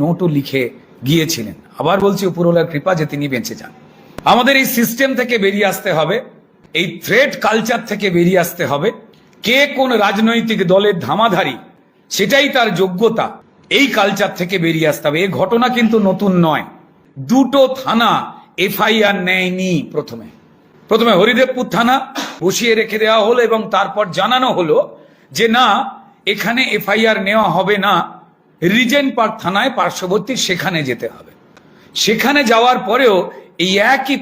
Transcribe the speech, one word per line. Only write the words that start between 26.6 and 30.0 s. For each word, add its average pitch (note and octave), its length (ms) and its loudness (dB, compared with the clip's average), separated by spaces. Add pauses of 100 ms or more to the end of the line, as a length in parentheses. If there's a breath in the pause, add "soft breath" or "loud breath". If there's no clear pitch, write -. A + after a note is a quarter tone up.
এফআইআর G#3+ 500 0
নেওয়া G#3 280 2
হবে F#3+ 280 0
না, F#3 160 0 (680)
রিজেন্ট B3+ 520 2
পার্ক A3 260 0
থানায় G3 360 -2
পার্শ্ববর্তী F#3 640 -2